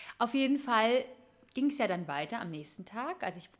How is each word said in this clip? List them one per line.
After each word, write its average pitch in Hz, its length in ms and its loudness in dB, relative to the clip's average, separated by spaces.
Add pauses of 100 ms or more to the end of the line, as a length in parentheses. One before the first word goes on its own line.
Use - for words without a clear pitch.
(200)
auf 233 140 0
jeden 269 240 4
Fall 240 460 4 (500)
ging's 285 260 0
ja 226 80 2
dann 175 200 -2
weiter 151 320 -4
am 185 100 -6
nächsten 156 360 -10
Tag. 277 380 -8
Also 180 160 -4
ich, - 100 -18 (100)